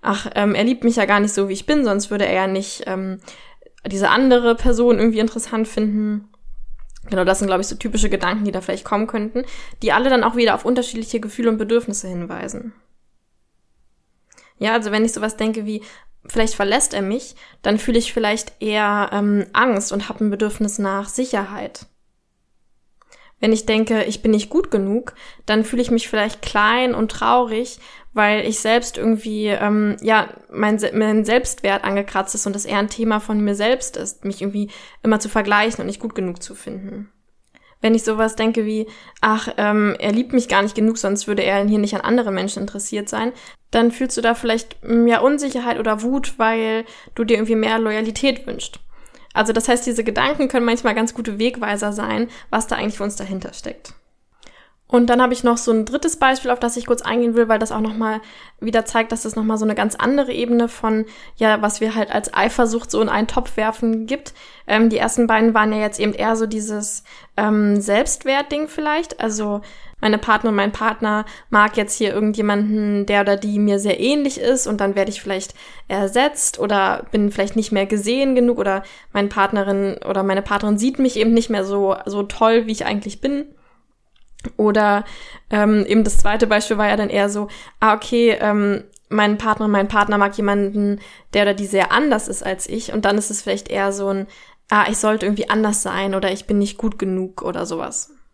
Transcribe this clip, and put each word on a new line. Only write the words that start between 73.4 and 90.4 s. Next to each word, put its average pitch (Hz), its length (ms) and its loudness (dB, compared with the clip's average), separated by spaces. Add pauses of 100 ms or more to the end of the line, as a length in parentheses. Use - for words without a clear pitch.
mir 208 200 4
sehr 202 200 0
ähnlich 277 400 0
ist 247 280 0
und 208 140 -2
dann 196 140 0
werde 196 160 0
ich - 120 -10
vielleicht 196 320 -6 (340)
ersetzt 214 720 0
oder 196 520 0
bin 208 220 0
vielleicht 202 240 -2
nicht 220 160 -2
mehr 196 140 0
gesehen 240 480 0
genug 240 240 2
oder 196 240 -2 (300)
meine 202 160 0
Partnerin 196 680 0 (120)
oder 190 140 0
meine 196 200 0
Partnerin 208 360 0
sieht 262 200 0
mich 254 180 2
eben 220 160 4
nicht 226 160 4
mehr 208 160 -2
so, 196 400 0
so 202 180 -4
toll, 226 440 2
wie 220 60 -4
ich - 120 -6
eigentlich 202 380 -4
bin. 285 240 -2 (1080)
Oder, 208 480 4 (460)
ähm, 208 360 4
eben 220 180 4
das 196 140 8
zweite 214 280 8
Beispiel 214 320 0
war 208 100 2
ja 208 80 2
dann 208 140 0
eher 202 180 2
so, 208 200 -4 (320)
ah, 190 140 4
okay, 233 440 2
ähm, 208 460 2 (240)
mein 208 300 2
Partner, 214 300 0
mein 202 200 2
Partner 208 300 2
mag 202 180 2
jemanden, 202 640 0 (320)